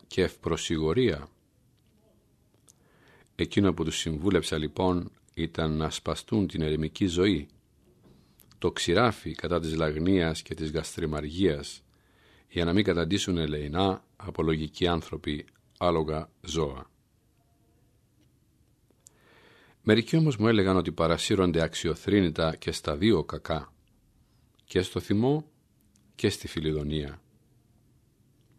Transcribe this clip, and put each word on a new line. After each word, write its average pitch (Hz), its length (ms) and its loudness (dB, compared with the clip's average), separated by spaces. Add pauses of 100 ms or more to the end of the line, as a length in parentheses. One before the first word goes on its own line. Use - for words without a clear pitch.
και - 140 -2
ευπροσιγωρία. 80 1080 -2 (2000)
Εκείνο 92 380 2
που 82 100 -4
τους 80 140 -2
συμβούλεψα, 82 600 0
λοιπόν, 90 540 0 (220)
ήταν 80 440 -2
να 78 120 -2
σπαστούν 92 580 -2
την 80 140 -6
ερημική 78 440 -2
ζωή, 87 420 2 (1080)
το 87 140 0
ξηράφι 98 640 0
κατά 85 240 -2
της 80 160 -2
λαγνίας 80 640 2
και - 120 -14
της 78 180 -6
γαστριμαργίας, 78 1120 -2 (640)
για 85 160 -2
να 85 80 2
μην 101 100 4
καταντήσουν 87 540 0
ελεεινά, 78 680 -2 (100)
απολογικοί 80 720 -2
άνθρωποι, 80 580 -4 (320)
άλογα, 80 520 0 (120)
ζώα. 76 500 -6 (3000)
Μερικοί 110 340 4
όμως 156 220 4
μου 104 100 2
έλεγαν 98 300 4
ότι 85 140 0
παρασύρονται 82 720 2
αξιοθρήνητα 80 920 0
και - 160 -6
στα 76 260 -4
δύο 92 260 4
κακά, 78 500 -6 (920)
και - 160 0
στο - 180 -6
θυμό 127 520 0 (640)
και - 140 0
στη - 180 -6
φιλιδονία. 76 720 -4 (1400)